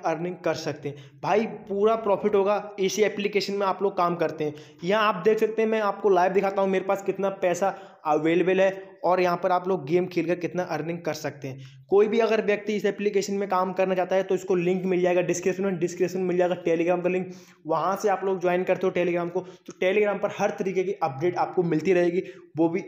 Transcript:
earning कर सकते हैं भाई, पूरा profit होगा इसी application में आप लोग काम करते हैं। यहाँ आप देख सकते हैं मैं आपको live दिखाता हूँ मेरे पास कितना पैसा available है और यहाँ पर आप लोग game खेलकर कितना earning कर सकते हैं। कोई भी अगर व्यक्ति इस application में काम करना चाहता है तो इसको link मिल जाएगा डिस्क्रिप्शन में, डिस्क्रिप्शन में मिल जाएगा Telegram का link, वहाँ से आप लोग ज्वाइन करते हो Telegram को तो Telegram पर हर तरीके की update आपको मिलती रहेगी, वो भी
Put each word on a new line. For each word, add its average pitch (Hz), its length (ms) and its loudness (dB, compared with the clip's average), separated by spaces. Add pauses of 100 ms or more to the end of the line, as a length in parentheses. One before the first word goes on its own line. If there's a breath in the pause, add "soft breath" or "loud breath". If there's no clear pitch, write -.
earning 175 320 -2
कर 160 180 0
सकते 143 340 -8
हैं - 320 -16
भाई, 202 240 2
पूरा 202 520 0
profit 202 380 0
होगा 196 440 0
इसी 190 240 2
application 202 500 -2
में 202 140 -2
आप 185 160 -2
लोग 196 140 0
काम 175 180 2
करते 156 280 -2
हैं। 147 100 -4 (300 loud breath)
यहाँ 208 240 2
आप 185 180 -2
देख 220 140 4
सकते 220 220 0
हैं 220 80 2
मैं 220 120 0
आपको 202 280 0
live 185 240 4
दिखाता 196 280 2
हूँ 196 80 2
मेरे 190 160 0
पास 196 180 -2
कितना 190 260 -2 (120)
पैसा 185 340 0 (320 loud breath)
available 170 540 2
है 190 440 -2
और 180 160 2
यहाँ 175 160 2
पर 185 140 0
आप 180 160 0
लोग 175 180 -2
game 175 220 2
खेलकर 175 300 -2
कितना 170 280 -4
earning 165 360 -6
कर 151 140 -4
सकते 139 320 -8
हैं। - 420 -16
कोई 208 180 6
भी 226 120 0
अगर 220 260 2
व्यक्ति 208 300 0
इस 202 100 -2
application 202 480 -2
में 196 160 -2
काम 185 240 0
करना 190 220 0
चाहता 180 200 0
है 190 80 2
तो 190 120 -2
इसको 185 200 0
link 180 300 0
मिल 185 160 2
जाएगा 180 220 4
डिस्क्रिप्शन 180 400 -2
में, 190 160 0
डिस्क्रिप्शन 175 400 -2
में 185 60 -2
मिल 175 120 0
जाएगा 180 260 2
Telegram 170 400 2
का 180 60 2
link, 180 240 -2 (340 loud breath)
वहाँ 165 300 0
से 208 120 0
आप 190 160 0
लोग 190 160 0
ज्वाइन 180 220 2
करते 185 240 0
हो 180 60 0
Telegram 175 380 0
को 185 100 -2
तो - 400 -14
Telegram 196 400 2
पर 202 180 -2
हर 202 200 0
तरीके 185 240 0
की 196 100 -4
update 160 440 -2
आपको 180 280 0
मिलती 160 280 2
रहेगी, 175 300 2 (340 loud breath)
वो 165 120 4
भी 165 180 -4